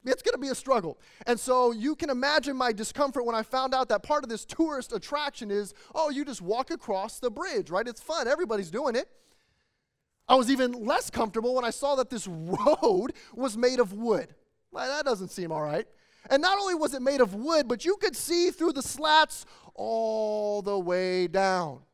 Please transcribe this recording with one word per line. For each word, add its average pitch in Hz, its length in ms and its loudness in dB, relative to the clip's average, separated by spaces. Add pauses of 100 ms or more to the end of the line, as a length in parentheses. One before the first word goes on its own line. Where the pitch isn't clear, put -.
it's 254 180 0
gonna 403 160 0
be 269 100 -6
a 262 60 -2
struggle. 214 420 -2 (300)
And 240 120 2
so 254 340 4
you 247 240 -2
can 330 120 -4
imagine 277 480 0
my 254 160 2
discomfort 247 540 -2
when 233 80 0
I 220 80 0
found 262 320 0
out 262 140 2
that 208 160 2
part 294 180 2
of 233 80 -10
this 220 140 -6
tourist 302 480 -2
attraction 285 580 -4
is, 202 240 -4 (180)
oh, 311 160 0
you 285 160 -4
just 269 160 -10
walk 214 300 -2
across 214 480 -4
the 247 140 -2
bridge, 269 360 -4
right? 190 180 0
It's 240 140 -12
fun, 311 280 -4
everybody's 226 420 0
doing 240 240 -2
it. 277 140 -2 (1200)
I - 80 8
was 247 140 4
even 262 220 2
less 247 380 -2
comfortable 226 460 -2
when 247 80 0
I 226 60 0
saw 277 260 0
that 254 140 -2
this 226 160 -8
<laughs> - 20 -12
road 190 800 2 (260)
was 240 220 -4
made 247 240 2
of 196 120 2
wood. 214 440 -2 (340)
Like, 254 160 -6
that 285 180 -2
doesn't 196 280 -2
seem 175 180 -6
all 151 120 -2
right. 151 240 -2 (420)
And 277 140 4
not 381 160 2
only 392 160 0
was 311 180 0
it 269 80 -6
made 269 220 2
of 190 120 2
wood, 285 320 2
but 233 200 -4
you 392 100 2
could 370 180 -2
see 349 360 2
through 320 240 0
the 269 80 -4
slats 302 640 2 (280)
all 214 880 -2
the 202 180 -2
way 180 480 2
down. 180 540 0 (140)